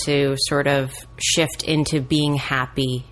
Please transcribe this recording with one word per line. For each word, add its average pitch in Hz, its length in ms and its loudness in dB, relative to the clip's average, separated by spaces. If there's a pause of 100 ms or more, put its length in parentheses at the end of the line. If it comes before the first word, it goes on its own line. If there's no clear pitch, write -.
to 143 320 2
sort 143 300 0
of 135 260 2 (240)
shift - 460 0
into 156 380 2
being 147 340 2
happy 131 760 -2